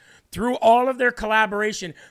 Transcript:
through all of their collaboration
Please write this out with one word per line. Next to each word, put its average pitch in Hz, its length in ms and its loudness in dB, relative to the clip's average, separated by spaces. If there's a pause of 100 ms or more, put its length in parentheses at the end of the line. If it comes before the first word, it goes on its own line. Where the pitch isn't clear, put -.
(320)
through 240 260 -2
all 240 300 4
of 262 100 -4
their 247 140 0
collaboration 214 840 -2 (180)